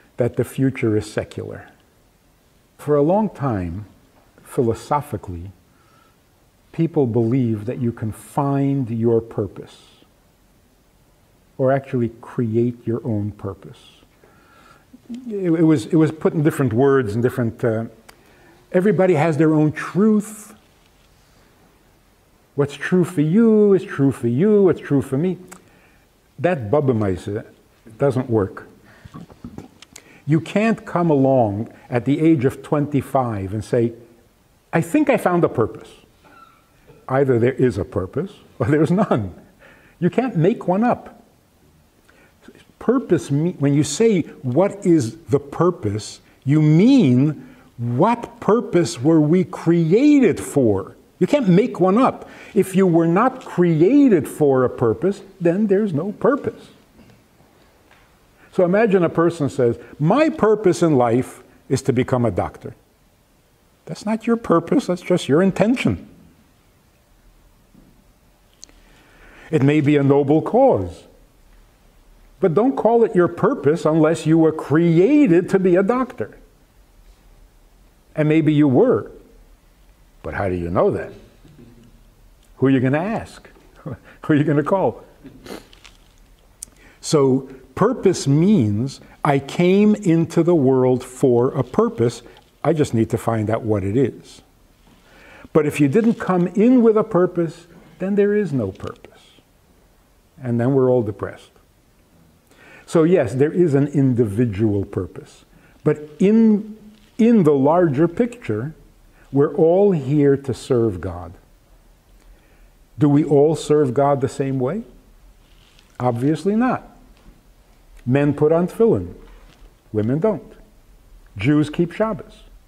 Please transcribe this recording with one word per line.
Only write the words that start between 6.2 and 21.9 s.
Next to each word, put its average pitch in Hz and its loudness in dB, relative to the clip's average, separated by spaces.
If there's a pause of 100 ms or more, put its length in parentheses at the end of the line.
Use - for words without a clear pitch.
people 160 -2
believe 113 -2
that 127 -8
you 117 -2
can 110 -8
find 139 -4
your 117 0
purpose, - -10 (1800)
or 131 0
actually 127 -2 (120)
create 117 -4
your 117 -4
own 104 -4
purpose. - -14 (1500)
It, 190 -2
it 165 2
was, 156 2
it - -2
was 156 2
put 180 -2
in 160 -2
different 143 0
words 127 2
and 117 -2
different, 120 -2
uh, 113 -2 (840)
everybody 185 2
has 151 0
their 156 2
own 151 2
truth. - -2 (2000)